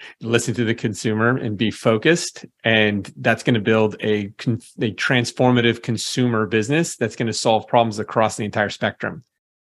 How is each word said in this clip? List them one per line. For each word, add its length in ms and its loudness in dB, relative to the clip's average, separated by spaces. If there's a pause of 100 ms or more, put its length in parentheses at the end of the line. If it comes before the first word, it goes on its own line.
(220)
Listen 320 0
to 100 -2
the 120 0
consumer 600 0
and 220 -4
be 140 0
focused. 760 0 (180)
And 520 2
that's 260 0
gonna 180 2
build 400 2
a 280 -2 (100)
con-, 240 -2 (180)
a 140 -2
transformative 880 2
consumer 640 -2
business 500 0
that's 200 -4
gonna 180 -4
solve 320 0
problems 320 2
across 400 0
the 80 -6
entire 240 -2
spectrum. 540 -6 (460)